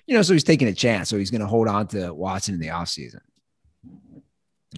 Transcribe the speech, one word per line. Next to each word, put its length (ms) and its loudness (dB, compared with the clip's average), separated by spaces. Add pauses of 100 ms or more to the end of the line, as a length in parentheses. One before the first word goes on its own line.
you 100 2
know, 60 6
so 100 4
he's 120 4
taking 240 4
a 60 -2
chance. 340 0
So 80 -2
he's 140 -2
gonna 160 -2
hold 220 2
on 200 0
to 240 -6
Watson 420 -6
in 60 -4
the 80 -6
offseason. 520 -8 (1600)